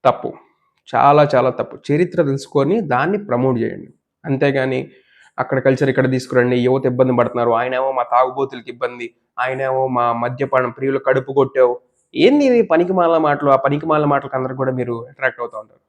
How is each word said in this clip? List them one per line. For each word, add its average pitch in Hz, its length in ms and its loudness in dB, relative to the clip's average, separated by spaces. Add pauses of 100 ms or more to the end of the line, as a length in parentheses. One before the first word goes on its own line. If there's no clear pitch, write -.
తప్పు, - 280 0 (600)
చాలా 143 400 6
చాలా 127 160 4
తప్పు. - 420 -6
చరిత్ర 175 300 0
తెలుసుకొని 143 580 0
దాన్ని 160 440 -2
ప్రమోట్ 123 340 0
చేయండి. 110 340 -6 (320)
అంతేగాని 135 640 -2 (480)
అక్కడ 135 200 -2
కల్చర్ 135 300 2
ఇక్కడ 127 220 0
తీసుకురండి, 127 460 0
యువత 127 300 0
ఇబ్బంది 127 300 2
పడుతున్నారు, 117 340 0
ఆయనేమో 127 420 -2
మా 127 100 -2
తాగుబోతులకి 127 680 -2
ఇబ్బంది, 120 440 -8 (240)
ఆయనేమో 131 480 -2
మా 120 260 0
మద్యపానం 127 580 -2
ప్రియులు 135 280 -4
కడుపు 135 340 0
కొట్టావు. 131 480 2 (340)
ఏంది 277 300 4
ఇవి 240 180 4
పనికిమాలిన 170 560 2
మాటలు? 143 320 0
ఆ 135 60 6
పనికిమాలిన 151 500 0
మాటలకు 139 300 -2
అందరికి 127 200 -6
కూడా 131 160 -2
మీరు 120 360 -6
అట్రాక్ట్ 127 320 -6
అవుతూ 117 180 -10
ఉంటారు. 110 300 -20